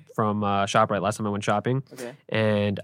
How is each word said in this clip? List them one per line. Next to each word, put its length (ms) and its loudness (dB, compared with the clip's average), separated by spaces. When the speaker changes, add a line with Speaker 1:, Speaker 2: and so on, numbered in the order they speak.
Speaker 1:
from, 300 0
uh, 220 2
ShopRite 360 2
last 140 0
time 100 -4
I 40 -2
went 120 -4
shopping. 400 0
Speaker 2:
Okay. 200 -12
Speaker 1:
And 560 0